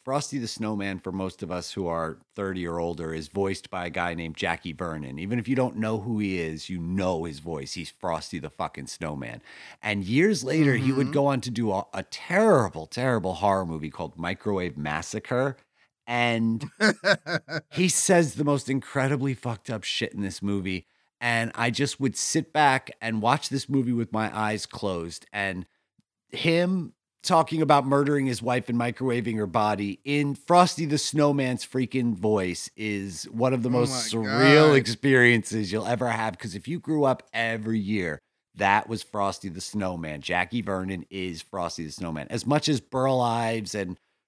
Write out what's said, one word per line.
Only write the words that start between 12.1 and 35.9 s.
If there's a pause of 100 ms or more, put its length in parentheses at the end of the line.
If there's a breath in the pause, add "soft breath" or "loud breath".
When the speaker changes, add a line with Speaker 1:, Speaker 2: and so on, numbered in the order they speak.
Speaker 1:
terrible
horror
movie
called
Microwave
Massacre. (520 soft breath)
And (160)
Speaker 2:
<laughs>
Speaker 1:
he
says
the
most
incredibly
fucked
up
shit
in
this
movie. (340)
And
I
just
would
sit
back (100)
and
watch
this
movie
with
my
eyes
closed.
And (640)
him (300)
talking
about
murdering
his
wife
and
microwaving
her
body
in
Frosty
the
Snowman's
freaking
voice
is
one
of
the
Speaker 2:
Oh
Speaker 1:
most
Speaker 2:
my
Speaker 1:
surreal
Speaker 2:
God.
Speaker 1:
experiences
you'll
ever